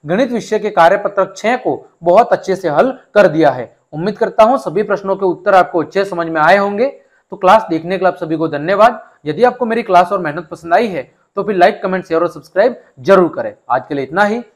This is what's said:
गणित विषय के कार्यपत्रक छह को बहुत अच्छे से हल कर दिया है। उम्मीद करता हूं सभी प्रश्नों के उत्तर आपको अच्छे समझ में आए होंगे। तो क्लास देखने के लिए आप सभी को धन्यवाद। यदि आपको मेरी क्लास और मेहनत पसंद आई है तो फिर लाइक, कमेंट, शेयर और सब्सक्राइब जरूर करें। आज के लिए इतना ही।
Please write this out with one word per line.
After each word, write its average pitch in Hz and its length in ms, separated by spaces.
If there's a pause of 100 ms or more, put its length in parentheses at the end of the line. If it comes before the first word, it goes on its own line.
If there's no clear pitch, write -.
गणित 175 260
विषय 214 280
के 202 140
कार्यपत्रक 190 640
छह 233 220
को 147 180 (260)
बहुत 180 300
अच्छे 190 240
से 180 140
हल 175 200 (240)
कर 202 140
दिया 151 220
है। 127 260 (160)
उम्मीद 180 260
करता 220 260
हूं 247 140
सभी 190 260
प्रश्नों 196 320
के 196 100
उत्तर 190 280
आपको 180 280
अच्छे 196 220
समझ 175 240
में 160 120
आए 165 180
होंगे। 202 280 (460)
तो - 40
क्लास 202 340
देखने 170 280
के 185 60
लिए 185 40
आप 175 100
सभी 165 180
को 160 120
धन्यवाद। 196 540 (240)
यदि 156 180
आपको 247 220
मेरी 226 160
क्लास 180 300
और 196 80
मेहनत 160 300
पसंद 170 240
आई 220 140
है 151 220 (260)
तो 202 60
फिर 196 140
लाइक, 190 260
कमेंट, 185 220
शेयर 165 180
और 175 80
सब्सक्राइब 196 520 (180)
जरूर 180 300
करें। 113 240 (160)
आज 127 180
के 156 60
लिए 139 100
इतना 160 200
ही। 220 180 (140)